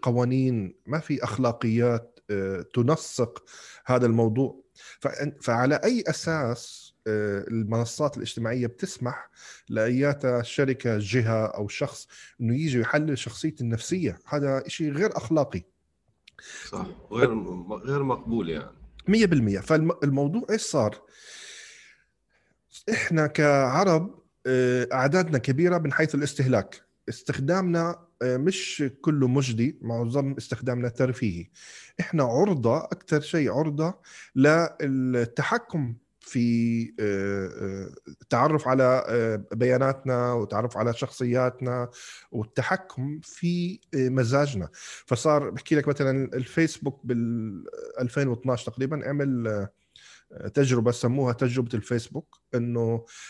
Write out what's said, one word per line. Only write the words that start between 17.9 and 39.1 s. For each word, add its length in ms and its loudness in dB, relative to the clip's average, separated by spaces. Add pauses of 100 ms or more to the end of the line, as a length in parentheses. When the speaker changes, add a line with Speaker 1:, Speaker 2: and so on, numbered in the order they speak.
Speaker 2:
مقبول 460 -2
يعني. 220 -6 (380)
Speaker 1:
مية 180 6
بالمية. 320 4
فالموضوع 920 2
إيش 120 0
صار؟ 400 0 (1900)
إحنا 360 2
كعرب، 920 2 (260)
آه، 460 2
أعدادنا 460 2
كبيرة 400 2
من 140 -2
حيث 220 0
الاستهلاك، 680 0 (260)
استخدامنا، 960 -2 (160)
آه، 140 2
مش 480 -2 (160)
كله 280 4
مجدي، 540 2
معظم 560 -2
استخدامنا 500 -4
ترفيهي. 580 -2 (540)
إحنا 240 0
عرضة، 520 2
أكثر 440 -2
شيء 320 0
عرضة 420 -2 (420)
للتحكم 1600 2 (260)
في، 640 0 (180)
آه، 460 -2
آه، 480 -8 (140)
التعرف 600 2
على، 400 6
آه، 440 0